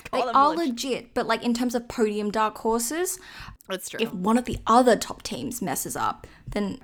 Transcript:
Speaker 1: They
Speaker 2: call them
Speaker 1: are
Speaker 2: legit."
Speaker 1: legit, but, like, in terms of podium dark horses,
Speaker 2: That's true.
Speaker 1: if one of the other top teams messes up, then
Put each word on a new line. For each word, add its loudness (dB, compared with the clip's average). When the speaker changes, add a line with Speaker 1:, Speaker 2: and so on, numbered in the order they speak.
Speaker 1:
They -2
Speaker 2:
call 0
them 0
Speaker 1:
are 8
Speaker 2:
legit." 0
Speaker 1:
legit, -4
but, -2
like, 0
in 2
terms 0
of -4
podium 0
dark 0
horses, -2
Speaker 2:
That's -8
true. -8
Speaker 1:
if -2
one 2
of -2
the -4
other 8
top -6
teams -8
messes -4
up, -4
then -4